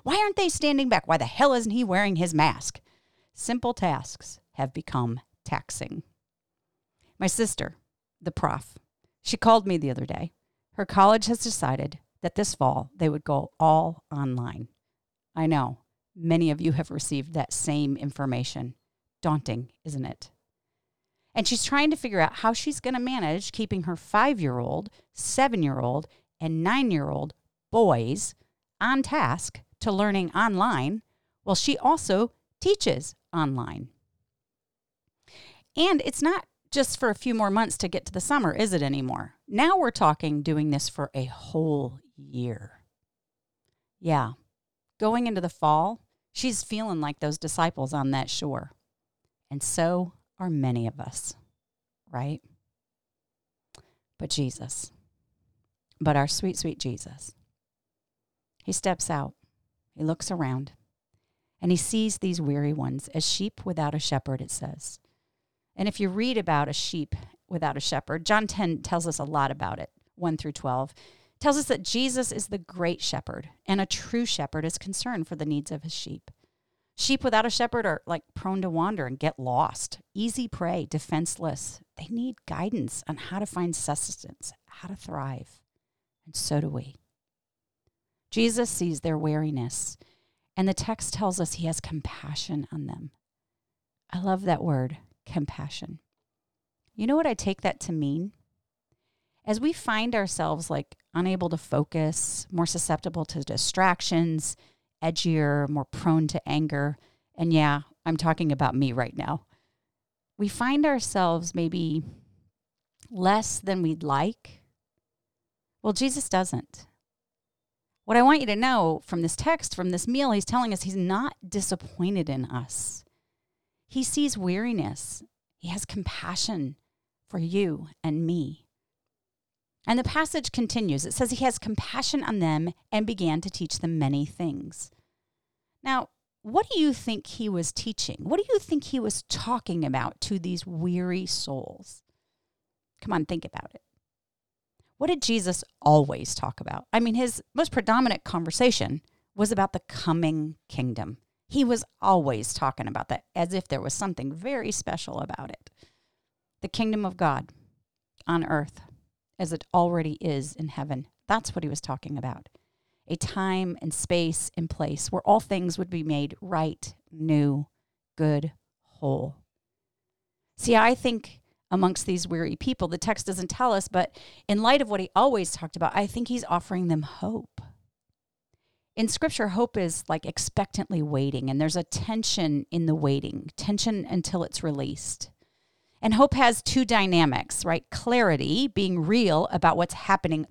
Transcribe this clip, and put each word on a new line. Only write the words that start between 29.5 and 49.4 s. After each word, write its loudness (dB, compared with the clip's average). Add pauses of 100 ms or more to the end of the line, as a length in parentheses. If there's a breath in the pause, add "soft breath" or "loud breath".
to 0
learning 2
online 2 (400)
while 2
she 2
also 4 (300)
teaches 2 (180)
online. -2 (1900 loud breath)
And 4
it's -2
not 2 (240)
just 0
for 2
a 0
few -2
more 2
months 2
to -2
get -4
to -14
the -4
summer, 2
is 2
it 2
anymore? -2 (140)
Now 4
we're 4
talking 2
doing 2
this 0
for -6
a -2
whole -2 (160)
year. -8 (1160)
Yeah, 0 (640)
going 2
into -2
the -2
fall, 2 (300)
she's -2
feeling -4
like -4
those -2
disciples 0
on 0
that 0
shore. -6 (800)